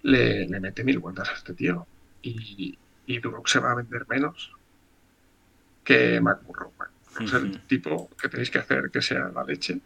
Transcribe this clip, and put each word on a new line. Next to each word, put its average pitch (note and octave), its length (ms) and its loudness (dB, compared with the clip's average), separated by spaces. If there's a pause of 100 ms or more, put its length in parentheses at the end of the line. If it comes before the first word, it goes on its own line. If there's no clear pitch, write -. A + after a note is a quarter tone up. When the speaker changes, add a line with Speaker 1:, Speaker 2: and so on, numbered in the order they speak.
Speaker 1:
le, A#2 440 4
le G2 120 -4
mete F#2+ 240 -6
mil C3 160 2
vueltas E2+ 300 -8
a - 40 -6
este - 200 -12
tío. F2 340 -2 (340)
Y, A2+ 560 -8 (300)
y A#2+ 140 -4
Turok - 260 -6
se B2+ 120 4
va B2 120 2
a A#2+ 40 2
vender A#2 340 -8
menos C#3 420 -2 (1300)
que B2 380 6
McMurro. - 560 0
McMurro - 480 -10
es G2+ 80 -2
el A2 180 2
Speaker 2:
Ujú. F#2+ 160 -10
Speaker 1:
tipo D3+ 420 -2 (120)
que - 80 -2
tenéis A#2+ 220 -4
que - 80 2
hacer - 320 0
que - 100 0
sea - 320 0
la B1+ 100 -4
leche C#2+ 420 -4